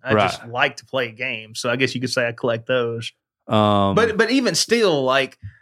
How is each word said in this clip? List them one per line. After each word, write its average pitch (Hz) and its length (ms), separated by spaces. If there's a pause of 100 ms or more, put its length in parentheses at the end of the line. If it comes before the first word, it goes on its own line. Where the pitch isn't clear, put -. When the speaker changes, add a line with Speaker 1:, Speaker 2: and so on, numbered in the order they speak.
Speaker 1:
I 110 120
just 98 260
Speaker 2:
Right. 117 100
Speaker 1:
like 143 260
to - 80
play 127 260
games. 113 500
So 123 80
I 123 80
guess 131 180
you 123 60
could 120 80
say 120 180
I 117 60
collect 117 340
those. 117 460 (340)
Speaker 2:
Um, 104 480
Speaker 1:
But, 220 220
but 220 140
even 247 240
still, 190 480
like, 131 340 (240)